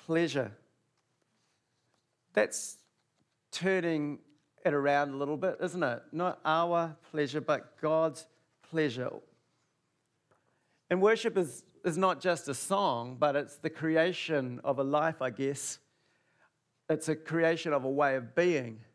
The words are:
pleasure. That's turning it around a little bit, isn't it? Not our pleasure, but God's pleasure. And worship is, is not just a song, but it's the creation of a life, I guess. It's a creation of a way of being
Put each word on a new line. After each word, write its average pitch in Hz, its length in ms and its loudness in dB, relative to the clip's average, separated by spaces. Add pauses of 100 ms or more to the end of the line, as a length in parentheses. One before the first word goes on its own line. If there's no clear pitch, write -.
pleasure. 143 460 0 (1800)
That's - 440 0 (760)
turning 170 640 0 (460)
it 156 100 4
around 143 400 2
a - 20 -8
little 143 200 -2
bit, 175 260 -2
isn't 175 200 -2
it? 120 200 -2 (100)
Not 175 320 -2
our 165 520 0 (140)
pleasure, 147 300 -2
but - 400 -2
God's 160 460 0 (440)
pleasure. 131 400 0 (1800)
And 180 100 2
worship 220 360 4
is, 165 280 0 (200)
is 165 120 -2
not 185 240 2
just 170 280 -2
a 139 60 -4
song, 127 640 -2
but 143 180 4
it's 143 200 -4
the 156 140 -6
creation 160 920 0
of 135 140 0
a 139 60 0
life, 151 380 0
I 127 80 -2
guess. 135 480 -4 (1080)
It's 151 200 -2
a 156 80 0
creation 165 560 0
of 135 120 2
a 131 60 0
way 139 260 2
of 120 180 -8
being 135 460 2 (140)